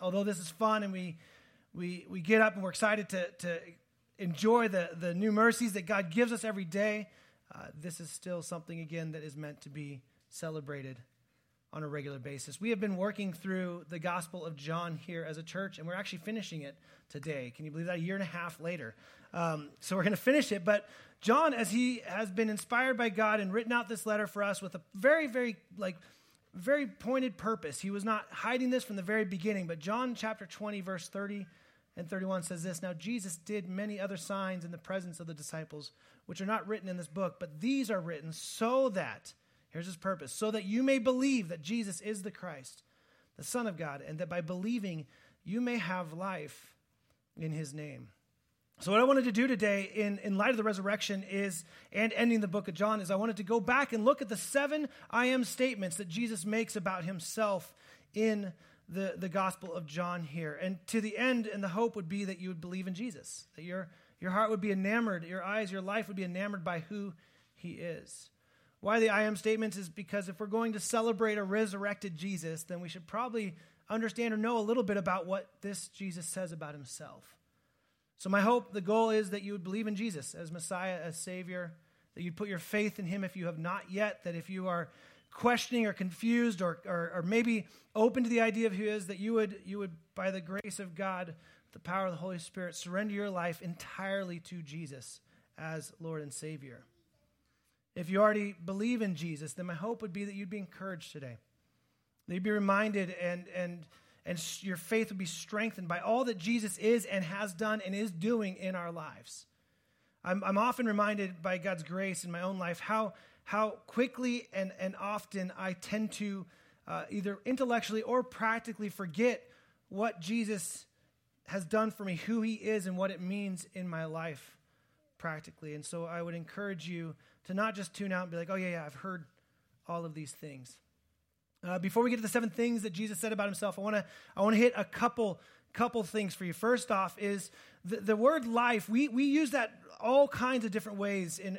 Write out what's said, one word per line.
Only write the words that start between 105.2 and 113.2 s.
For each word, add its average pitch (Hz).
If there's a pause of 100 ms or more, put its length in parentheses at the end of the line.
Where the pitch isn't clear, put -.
strengthened 208
by 170
all 233
that 226
Jesus 214
is 220
and 190
has 196
done 214
and 190
is 208
doing 196
in 190
our 170
lives. 151 (800)
I'm, 190
I'm 196
often 240
reminded 202
by 185
God's 170
grace 185
in 175
my 170
own 190
life 175
how, 214 (300)